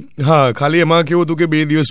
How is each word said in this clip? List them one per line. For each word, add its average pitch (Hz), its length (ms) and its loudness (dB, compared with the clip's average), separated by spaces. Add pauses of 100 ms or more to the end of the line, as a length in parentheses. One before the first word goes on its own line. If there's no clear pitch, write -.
(260)
હા, 143 260 2
ખાલી 147 260 0
એમાં 165 240 2
કેવું 170 220 0
હતું 160 120 -4
કે 170 100 -2
બે 156 180 -2
દિવસ 151 260 0